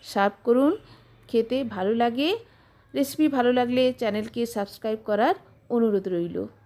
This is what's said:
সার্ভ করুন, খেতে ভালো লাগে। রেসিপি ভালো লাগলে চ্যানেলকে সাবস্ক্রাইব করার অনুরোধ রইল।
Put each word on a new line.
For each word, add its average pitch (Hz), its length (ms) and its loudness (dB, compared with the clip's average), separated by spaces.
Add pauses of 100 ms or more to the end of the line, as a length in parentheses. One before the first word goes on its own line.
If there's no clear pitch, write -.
(100)
সার্ভ 202 320 0
করুন, 254 280 4 (580)
খেতে 226 280 0 (180)
ভালো 190 200 -2
লাগে। 240 340 0 (640)
রেসিপি 285 340 0
ভালো 247 260 2
লাগলে 247 300 2 (160)
চ্যানেলকে 220 420 -4 (140)
সাবস্ক্রাইব 214 500 -6
করার 220 300 2 (340)
অনুরোধ 220 380 2
রইল। 175 300 -2 (280)